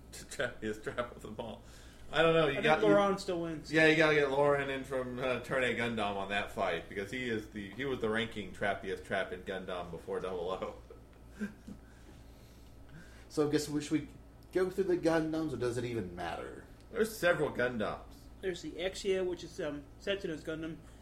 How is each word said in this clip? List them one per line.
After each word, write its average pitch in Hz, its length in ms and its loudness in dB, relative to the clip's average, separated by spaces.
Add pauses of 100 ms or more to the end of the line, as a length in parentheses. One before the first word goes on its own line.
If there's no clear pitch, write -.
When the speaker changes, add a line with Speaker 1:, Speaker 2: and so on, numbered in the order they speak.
(120)
Speaker 1:
The - 120 -14 (180)
draggiest 113 400 -4
drag - 160 -6
of - 240 -8
them 107 160 -12
all. 113 240 -8 (500)
I 151 100 4
don't 165 120 6
know. 160 140 6
You 139 100 0
Speaker 2:
I - 40 -2
Speaker 1:
got 151 180 6
Speaker 2:
think 214 100 8
Speaker 1:
you 202 60 10
Speaker 2:
Laurent 202 240 6
still 175 220 -2
wins. 156 300 -6
Speaker 1:
Yeah, 160 140 8
you 156 80 10
gotta 156 220 8
get 143 160 6
Lauren 143 360 4
in 135 140 -4
from, 123 380 -4
uh, 127 200 0
Turn 131 220 0
A 123 60 2
Gundam 110 480 0
on 98 140 -4
that 101 200 0
fight, 87 380 -2
because 98 240 -6
he 127 160 -4
is 110 260 -2
the, 101 220 -8
he 131 80 -4
was 131 160 -2
the 110 80 0
ranking 110 420 -2
trappiest 95 540 -4
trap 95 280 -2
in 92 100 -8
Gundam 92 500 -6
before 92 260 -6
Double 90 320 -4
O. 92 240 -6 (640)
<laughs> 208 80 -4 (1800)
Speaker 3:
So 151 180 2
I 147 40 0
guess 147 180 0
we, 147 120 0
should 143 120 -4
we 151 160 0 (440)
go 185 180 2
through 190 140 0
the 175 120 4
Gundams, 160 560 2
or 127 40 -6
does 120 220 0
it 117 60 -2
even 110 320 -4
matter? 82 480 -8 (280)
Speaker 1:
There's 220 240 0
several 165 340 2
Gundams. 117 460 -2 (440)
Speaker 2:
There's 180 220 -4
the 160 80 -8
Exia, 190 540 -2
which 180 200 -4
is, 165 160 -12
um, 143 220 -4 (220)
Setsuna 185 380 -4
Gundam. 160 340 -6 (260)